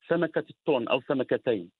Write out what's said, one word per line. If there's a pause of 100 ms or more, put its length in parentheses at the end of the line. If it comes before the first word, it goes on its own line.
سمكة
التون
أو
سمكتين (100)